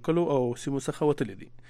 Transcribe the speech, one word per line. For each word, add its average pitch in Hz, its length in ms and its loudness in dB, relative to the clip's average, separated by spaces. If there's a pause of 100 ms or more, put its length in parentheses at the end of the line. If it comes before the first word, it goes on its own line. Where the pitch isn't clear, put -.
کلو 170 260 2
او 131 80 4 (220)
سیمو 139 240 -2
څخه 151 220 2
وتلي 113 320 0
دي. - 60 -14 (220)